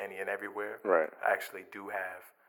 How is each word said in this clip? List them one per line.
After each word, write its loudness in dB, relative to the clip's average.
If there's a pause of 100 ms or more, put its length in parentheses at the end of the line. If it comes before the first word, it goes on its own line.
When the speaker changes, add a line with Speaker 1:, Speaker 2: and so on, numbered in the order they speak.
Speaker 1:
any -6
and -2
everywhere, -4
Speaker 2:
Right. 6 (180)
Speaker 1:
actually 0
do -10
have -6 (260)